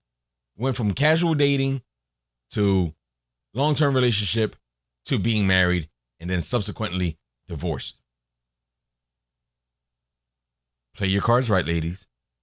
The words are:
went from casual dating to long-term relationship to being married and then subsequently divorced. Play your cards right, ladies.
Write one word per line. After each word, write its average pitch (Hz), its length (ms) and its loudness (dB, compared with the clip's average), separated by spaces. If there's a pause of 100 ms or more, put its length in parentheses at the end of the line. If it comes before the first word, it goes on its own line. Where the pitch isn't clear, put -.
(560)
went 123 200 -4
from 104 160 0
casual 160 420 2
dating 135 480 0 (680)
to 95 420 2 (640)
long-term 143 400 2
relationship 110 600 0 (480)
to 127 140 0
being 104 280 0
married 90 420 2 (320)
and 85 80 -8
then 90 120 0
subsequently 92 800 -4 (300)
divorced. 82 500 -6 (3000)
Play 98 120 -4
your 95 160 2
cards 120 280 2
right, 92 160 2
ladies. 85 400 -4 (360)